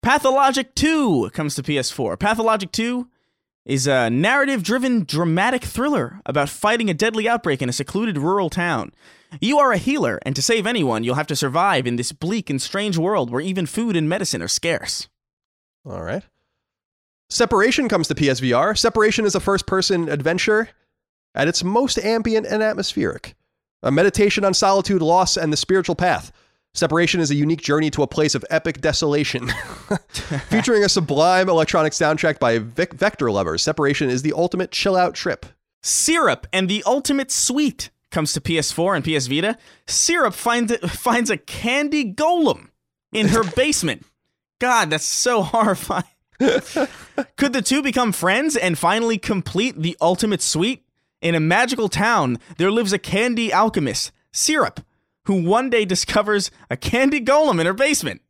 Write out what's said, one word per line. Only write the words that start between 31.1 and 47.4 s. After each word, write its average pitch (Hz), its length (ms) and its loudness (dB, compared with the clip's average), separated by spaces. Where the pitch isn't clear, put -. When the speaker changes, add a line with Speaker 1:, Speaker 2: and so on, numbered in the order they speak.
Speaker 2:
electronic 160 440 2
soundtrack 156 460 0
by 117 200 4
Vic-, 117 340 -4
Vector 151 380 0
lovers, 87 300 0
Separation 143 480 0
is 127 120 -2
the 151 120 -2
ultimate 180 380 -2
chill-out 180 440 0
trip. - 300 -6
Speaker 1:
Syrup 277 720 0
and 185 160 0
the 208 160 -2
Ultimate 277 460 0
Sweet - 580 -2
comes 156 220 -2
to 151 80 -4
P 165 160 -2
S 151 140 -2
four 175 240 0
and - 80 -2
P 160 120 -2
S 131 120 -2
Vita. 170 300 -2
Syrup 302 460 0
finds, 233 440 0
<laughs> 180 140 -4
finds 240 380 0
a 190 80 0
candy 277 760 -4
golem 311 560 0
in 208 180 2
her 226 140 4
Speaker 2:
<laughs> 170 120 -4
Speaker 1:
basement. - 500 0
God, 233 320 2
that's 156 140 -2
so 240 360 0
horrifying. 190 640 0
Speaker 2:
<laughs> - 180 -20
Speaker 1:
Could - 1120 -2